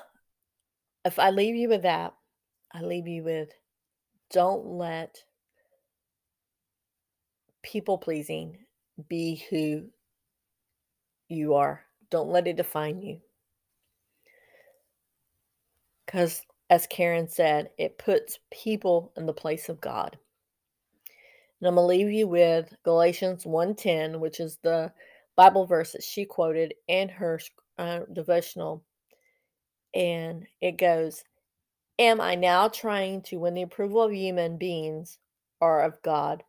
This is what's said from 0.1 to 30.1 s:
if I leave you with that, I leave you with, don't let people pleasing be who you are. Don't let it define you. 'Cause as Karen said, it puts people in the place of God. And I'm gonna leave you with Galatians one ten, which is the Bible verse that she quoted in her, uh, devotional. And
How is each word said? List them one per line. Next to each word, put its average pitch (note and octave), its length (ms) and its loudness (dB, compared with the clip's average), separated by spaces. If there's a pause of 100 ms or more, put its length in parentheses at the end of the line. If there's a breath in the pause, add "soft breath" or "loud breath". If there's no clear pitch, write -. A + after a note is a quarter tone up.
if F3+ 140 -2
I G3 140 4
leave G#3 240 0
you A#3 120 0
with G#3+ 140 2
that, E3+ 320 0 (580)
I E3+ 100 -14
leave F3 260 -6
you E3 160 -8
with, D#3 260 -6 (800)
don't F#3 380 2
let E3+ 560 -10 (2500)
people G#3 340 -4
pleasing D#3+ 580 -8 (520)
be E3 420 -6
who D#3 360 -4 (1400)
you D3+ 280 0
are. C#3+ 260 0 (300)
Don't D#3+ 180 0
let F3 180 2
it E3+ 80 -2
define D#3 460 -4
you. F#3 180 -12 (2750 soft breath)
'Cause F3 380 -2 (260)
as F3 160 6
Karen E3+ 420 -2
said, D3+ 520 0
it - 180 -4
puts - 400 -2 (140)
people F#3 680 -2
in E3 80 -8
the D#3 80 -4
place D#3 360 -6
of D#3+ 120 -10
God. - 380 -8 (1400 loud breath)
And F3+ 80 0
I'm F3 80 2
gonna F3 120 6
leave F#3+ 220 4
you G#3+ 160 2
with E3+ 480 4 (100)
Galatians F3 640 2
one E3+ 300 0
ten, D#3+ 460 -2
which D#3+ 180 -6
is D#3+ 200 -10
the E3 340 -2 (420 soft breath)
Bible F#3+ 300 10
verse E3+ 260 0
that - 120 -14
she - 200 -8
quoted E3 500 -2 (140)
in F#3 220 0
her, F#3 280 -4 (400)
uh, E3+ 360 -6
devotional. E3 720 -4 (1080)
And E3+ 540 -4 (140)